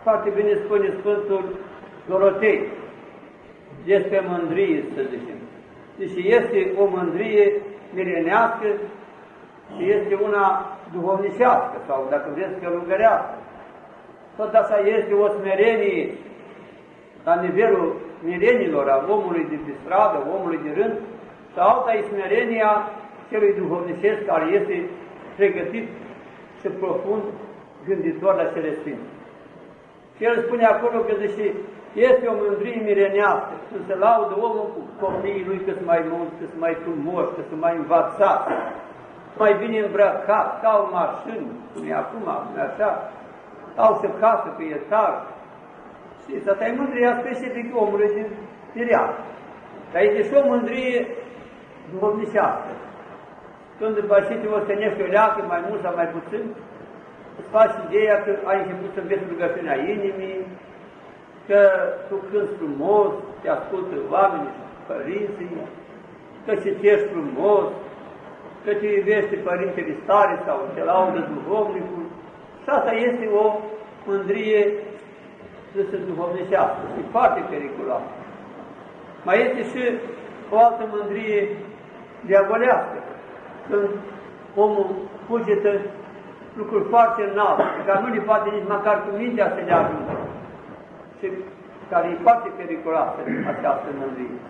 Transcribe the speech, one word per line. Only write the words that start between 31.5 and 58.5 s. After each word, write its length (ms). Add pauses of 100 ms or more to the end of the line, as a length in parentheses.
este 180
o 160
mândrie 460
mirenească, 640 (160)
când 180
se 80
laudă 380 (140)
omul 280
cu 60 (200)
copiii 480
lui, 160
că 120
sunt 160
mai 180
mulți, 280
că 100
sunt 160
mai 180
frumoși, 520
că 140
sunt 160
mai 160
învățați, 720 (880)
mai 200
bine 180
îmbrăcați, 800
că 160
au 80 (160)
mașini, 520 (200)
cum 180
e 40 (100)
acum, 220 (180)
cum 140
e 120
așa, 200 (960)
au 140
și 80 (140)
casă 340
cu 80 (140)
etaj. 380 (1040)
Și 300
asta 160
e 140
mândria 400
specifică 520 (100)
omului 340
din, 100 (460)
din 160
real. 240 (800)
Dar 100
este 260
și 140
o 100
mândrie 480 (920)
duhovnicească. 800 (1080)
Când 220
după 160 (120)
ce 140
te 60 (100)
ostenești 480
o 100
leacă, 320
mai 200
mult 140
sau 140
mai 220
puțin, 280 (920)
îți 180
faci 180 (120)
ideea 360
că 80 (180)
ai 120